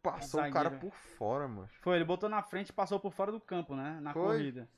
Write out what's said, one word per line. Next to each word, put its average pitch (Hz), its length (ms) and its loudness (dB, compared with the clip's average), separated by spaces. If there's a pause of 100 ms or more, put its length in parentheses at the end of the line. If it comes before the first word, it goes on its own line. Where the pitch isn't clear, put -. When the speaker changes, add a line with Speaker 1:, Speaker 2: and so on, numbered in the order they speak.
Speaker 1:
passou - 380 0
o 147 100 2
cara 151 180 4
Speaker 2:
Zagueiro. 143 220 -6
Speaker 1:
por - 40 -12
fora, 131 540 -2
mano. 101 200 -8 (120)
Speaker 2:
Foi, 180 160 4
ele 170 80 4
botou 180 240 0
na 214 140 0
frente 190 260 -4
e - 40 -16
passou 196 280 2
por 196 120 -4
fora 202 200 0
do 220 80 -6
campo, 165 340 -4
né? 147 280 -6
Na 147 100 -6
Speaker 1:
Foi. 185 240 4
Speaker 2:
corrida. 127 420 -4